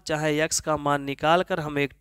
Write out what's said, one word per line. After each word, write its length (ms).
चाहे 380
एक्स 160
का 200
मान 240
निकाल 400
कर 160
हम 200
एक 220